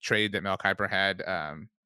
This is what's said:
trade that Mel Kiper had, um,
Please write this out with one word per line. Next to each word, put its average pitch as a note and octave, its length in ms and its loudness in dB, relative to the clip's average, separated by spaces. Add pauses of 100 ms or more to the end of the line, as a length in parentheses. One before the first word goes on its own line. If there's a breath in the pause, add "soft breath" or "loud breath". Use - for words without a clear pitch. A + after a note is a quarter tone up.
trade G#2+ 320 2
that G2+ 100 0
Mel F#2+ 140 0
Kiper G2 320 0
had, G2 380 2
um, D#2 420 -6 (160)